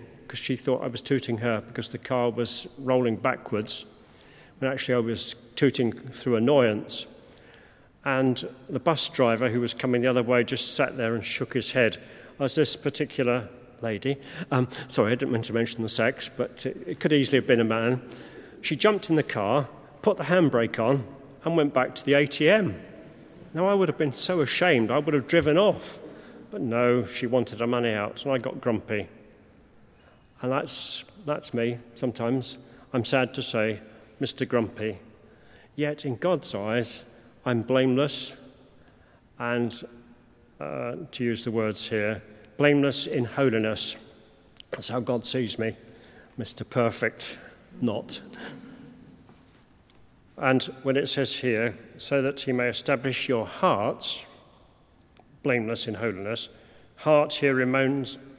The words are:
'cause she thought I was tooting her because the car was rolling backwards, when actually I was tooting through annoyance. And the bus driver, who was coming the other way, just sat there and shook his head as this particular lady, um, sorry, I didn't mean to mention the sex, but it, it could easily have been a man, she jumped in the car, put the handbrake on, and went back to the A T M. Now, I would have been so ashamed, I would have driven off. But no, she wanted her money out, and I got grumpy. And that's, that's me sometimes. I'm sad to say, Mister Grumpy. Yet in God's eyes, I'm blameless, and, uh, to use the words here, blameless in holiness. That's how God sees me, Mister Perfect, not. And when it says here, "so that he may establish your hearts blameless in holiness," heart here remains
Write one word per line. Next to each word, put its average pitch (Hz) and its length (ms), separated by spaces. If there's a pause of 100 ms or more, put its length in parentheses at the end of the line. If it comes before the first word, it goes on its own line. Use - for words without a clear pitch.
(280)
'cause - 100
she - 180
thought 127 280
I - 40
was 113 140
tooting 123 360
her 110 240
because - 280
the - 80
car 123 320
was 113 380 (100)
rolling 127 380
backwards, 107 720 (760)
when 135 120
actually 131 220
I 123 60
was 113 340 (220)
tooting 123 380
through - 420
annoyance. 113 720 (1000)
And 131 420 (220)
the 139 100
bus 156 300
driver, 120 400
who 117 100
was 120 140
coming 123 280
the 123 60
other 123 160
way, 120 220
just - 280
sat - 220
there 117 200
and 107 80
shook - 300
his 117 180
head 117 260 (420)
as 139 160
this 156 220
particular 123 720 (320)
lady, 117 340 (360)
um, 127 180 (180)
sorry, 110 240
I 127 40
didn't 131 180
mean 113 100
to 107 100
mention 113 300
the 107 60
sex, 113 460
but - 300
it, - 120 (100)
it 180 140
could 160 100
easily 139 280
have 107 60
been 120 140
a 117 60
man, 113 360 (600)
she 151 160
jumped 208 320
in 160 80
the 147 40
car, 123 460 (340)
put 208 140
the 160 80
handbrake 127 560
on, 127 240 (400)
and 165 140
went 147 160
back 127 220
to - 100
the 139 80
A 147 120
T 151 240
M. 185 320 (720)
Now, 175 140
I 202 60
would 190 160
have 143 80
been 147 160
so - 260
ashamed, 131 520
I 139 80
would 151 140
have 139 140
driven 156 300
off. - 420 (520)
But 208 100
no, 120 440
she - 220
wanted 113 320
her 117 80
money 120 240
out, 104 320
and 139 80
I 135 60
got 120 240
grumpy. 107 480 (1300)
And 131 120
that's, - 500 (220)
that's 147 280
me 120 240 (180)
sometimes. 123 600 (360)
I'm 123 100
sad 127 300
to 131 100
say, 110 380 (400)
Mister 127 240
Grumpy. 107 520 (800)
Yet 147 300
in 127 100
God's 165 400
eyes, 110 480 (420)
I'm 120 160
blameless, 131 720 (1040)
and, 120 420 (800)
uh, 131 380 (120)
to - 140
use 117 220
the 120 60
words 107 360
here, 107 340 (360)
blameless 143 500
in 135 160
holiness. 113 720 (760)
That's - 180
how 123 100
God 120 260
sees 123 320
me, 113 160 (640)
Mister - 280
Perfect, - 720 (420)
not. 113 420 (2250)
And 131 260 (200)
when 135 140
it 139 100
says 135 260
here, 113 440 (200)
"so 139 240
that 135 200
he 135 100
may 123 160
establish 127 600
your 117 180
hearts - 800 (1160)
blameless 117 460
in 113 60
holiness," 101 560 (480)
heart 151 340
here 139 240
remains 131 600 (220)